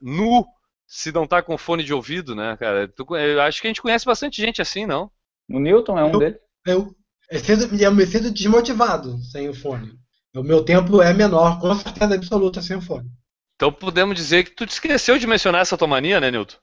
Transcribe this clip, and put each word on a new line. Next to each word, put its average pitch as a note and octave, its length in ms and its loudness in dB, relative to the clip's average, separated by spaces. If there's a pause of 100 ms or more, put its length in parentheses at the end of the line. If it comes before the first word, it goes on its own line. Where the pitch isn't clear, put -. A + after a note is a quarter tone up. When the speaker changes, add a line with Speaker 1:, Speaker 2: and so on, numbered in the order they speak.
Speaker 1:
nu G#3 420 0 (420)
se - 260 -12
não D#3+ 140 -2
tá F3 140 2
com E3 160 -6
fone E3 280 -4
de C#3+ 100 -4
ouvido, C3+ 400 -8
né, A2 220 -6
cara? G2+ 320 -2
Tu - 160 -14
co-, E3 120 -8
eu D3 260 0
acho D3+ 180 0
que A3 80 -4
a - 20 -4
gente - 120 -8
conhece A3+ 220 0
bastante B3+ 380 -4
gente A3 180 -4
assim, G3 240 -6
não? F3 260 -6 (380)
Speaker 2:
O C3 120 -6
Newton G3 380 2
é D3+ 60 2
um D#3 60 2
Speaker 3:
Eu, D#3+ 80 2
Speaker 2:
deles. D#3 200 0 (280)
Speaker 3:
eu, F#3+ 280 -2 (360)
eu D#3+ 100 -6
sinto, G#3+ 360 0
eu G3+ 180 4
me F#3+ 120 6
sinto A3+ 260 -2
desmotivado G#3+ 840 0 (120)
sem C#3+ 180 -8
o C3+ 60 -8
fone. B2 380 -10 (420)
O C3 80 -8
meu D#3 220 4
tempo F3+ 380 6
é F3 120 6
menor, F3 460 4
com F#3 140 0
certeza G3+ 400 -2
absoluta, F#3 480 -2
sem F#3+ 140 -8
o F#3 40 -8
fone. C#3+ 280 -10 (460)
Speaker 1:
Então C#3+ 180 0
podemos F#3 420 0
dizer E3+ 300 0
que - 80 -20
tu - 140 -8
te - 40 -10
esqueceu C#4 480 0
de A#3 80 -4
mencionar F#3+ 360 2
essa F3+ 140 -2
tua D#3+ 120 0
mania, D3+ 320 0
né, C3 100 0
Newton? A2+ 320 -6